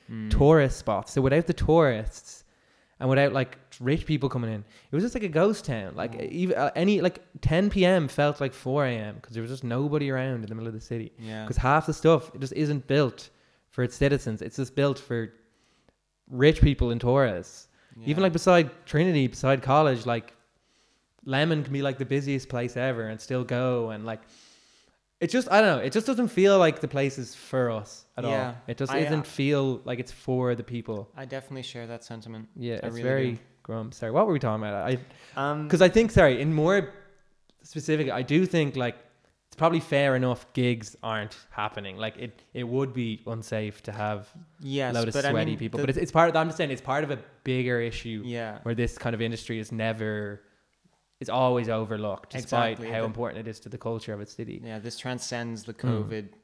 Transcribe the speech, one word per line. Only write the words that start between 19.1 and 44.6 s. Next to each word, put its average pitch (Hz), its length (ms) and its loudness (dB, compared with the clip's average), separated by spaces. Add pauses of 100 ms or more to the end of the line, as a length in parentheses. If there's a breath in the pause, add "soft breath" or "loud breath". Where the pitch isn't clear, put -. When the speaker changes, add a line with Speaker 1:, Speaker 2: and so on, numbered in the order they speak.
Speaker 2:
beside 131 360 0
college, 135 440 4
like, 117 260 -4 (920)
Lemon 147 400 0
can 127 80 -8
be, 139 100 -2
like, 139 160 -2
the 135 80 -4
busiest 139 420 -2
place 120 280 -4
ever 120 320 -2
and 110 120 -10
still 127 220 -4
go, 123 480 -2
and, 107 160 -10
like, 113 140 -8 (1000 soft breath)
it 170 100 -2
just, 247 200 0
I 202 100 8
don't 180 180 6
know, 107 60 -4
it 135 80 -2
just 220 140 0
doesn't 240 220 0
feel 196 320 6
like 160 200 4
the 151 60 -4
place 139 320 -2
is 120 160 -10
for 127 380 -2
us 104 320 -10 (120)
at 123 80 -4
all. 117 60 0
Speaker 1:
Yeah. 120 240 -2 (140)
Speaker 2:
It 120 100 -6
just 131 140 -4
Speaker 1:
I, 139 100 0
Speaker 2:
doesn't 151 180 0
Speaker 1:
uh, 143 40 -4
Speaker 2:
feel 135 600 0
like 123 140 -6
it's 127 140 -10
for 127 420 0
the 117 80 -4
people. 110 540 -8
Speaker 1:
I 135 80 -14
definitely 131 400 -12
share 117 240 -12
that 117 160 -14
sentiment. 110 500 -14
Speaker 2:
Yeah, 120 200 -6
Speaker 1:
I - 120 -6
Speaker 2:
it's 113 80 -8
Speaker 1:
really 117 80 -8
Speaker 2:
very 131 300 0
Speaker 1:
do. 113 60 -6 (260)
Speaker 2:
grum. 110 260 -8
Sorry, 113 220 -8
what 202 160 4
were 185 40 2
we 147 60 2
talking 110 260 -2
about? 101 240 -4
I, 127 100 0 (380 loud breath)
Speaker 1:
Um, 147 320 -4
Speaker 2:
'cause 175 140 4
I 185 60 10
think, 220 240 4
sorry, 139 280 6
in 156 140 0
more 165 400 2 (720)
specific, 151 460 -2
I 117 120 -2
do 151 240 2
think, 151 300 0
like, 120 200 -2 (520)
it's - 80 -20
probably 165 240 2
fair 139 340 2
enough 127 380 0
gigs 120 500 -2
aren't 107 340 -6 (140)
happening. 104 460 -8
Like, 110 200 -8
it, - 280 -14 (100)
it 123 100 -6
would 131 280 -2
be 113 340 -4
unsafe 110 580 -6
to 107 80 -10
have 104 400 -6 (280)